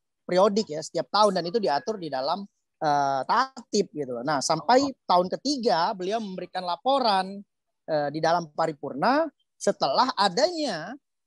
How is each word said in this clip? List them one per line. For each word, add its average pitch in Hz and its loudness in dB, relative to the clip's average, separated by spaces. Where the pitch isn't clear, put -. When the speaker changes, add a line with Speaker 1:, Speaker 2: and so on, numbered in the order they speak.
Speaker 1:
periodik 196 2
ya 156 -6
setiap 156 -6
tahun, 202 4
dan - -4
itu 202 -2
diatur 180 -2
di 156 -8
dalam, 143 -4
eh, 139 0
tatip 233 0
gitu 127 -8
loh. 120 -10
Nah, 156 0
sampai 247 4
Speaker 2:
Oh. - -12
Speaker 1:
tahun 180 2
ketiga 220 0
beliau 185 -4
memberikan 185 -10
laporan, 202 0
eh, 147 -2
di 151 -6
dalam 165 0
paripurna 165 -2
setelah 196 0
adanya 262 -2